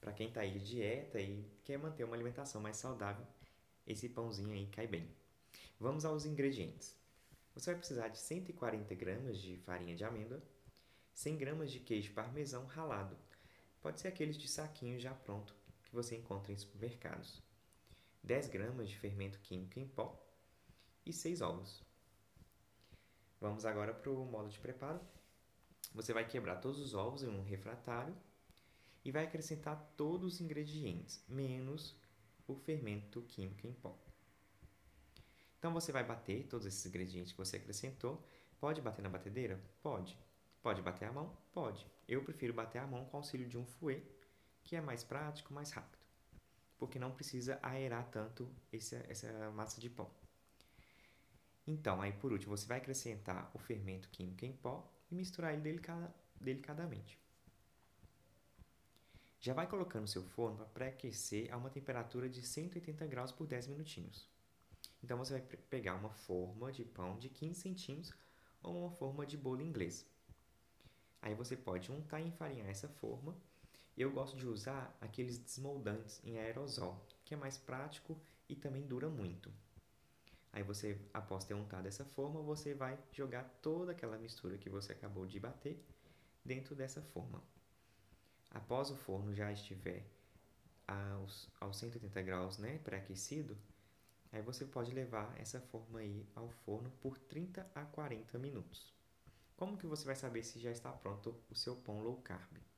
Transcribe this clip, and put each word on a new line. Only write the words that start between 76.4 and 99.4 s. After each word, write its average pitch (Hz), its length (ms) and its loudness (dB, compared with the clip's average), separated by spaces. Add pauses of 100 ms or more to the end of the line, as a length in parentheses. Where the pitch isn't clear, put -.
que - 80 -4
é - 20 -2
mais 135 220 -2
prático 147 600 -4 (300)
e - 80 -4
também 143 300 0
dura 131 240 2
muito. 101 420 0 (960)
Aí 104 120 0
você, 104 360 2 (140)
após 98 320 0
ter - 80 -2
untado 101 340 0
essa 101 160 -2
forma, 143 380 0
você 151 320 2
vai 135 260 0 (140)
jogar 127 320 0 (160)
toda 175 320 4
aquela 117 240 0
mistura 110 400 -2
que 98 140 -4
você 101 220 -2
acabou 101 340 -2
de 101 120 -4
bater 120 480 -2 (560)
dentro 131 320 0
dessa 135 280 -2
forma. - 420 -4 (1080)
Após 127 400 2
o 139 60 -2
forno 101 380 0
já 104 180 2
estiver 95 580 -4 (800)
aos, 98 600 -2 (100)
aos 98 160 -2
cento 117 200 -2
e - 20 -4
oitenta 98 240 -2
graus, 92 340 2
né, 123 220 -2
pré-aquecido, 101 800 -2 (760)
aí 110 80 -2
você 127 240 -2
pode 123 260 2
levar 120 480 0
essa 123 220 -4
forma 113 380 -6
aí 104 360 -2
ao 117 140 -4
forno 117 440 -2
por 131 260 -2
trinta 180 560 -4
a 147 100 -2
quarenta 131 540 -2
minutos. 127 520 -4 (640)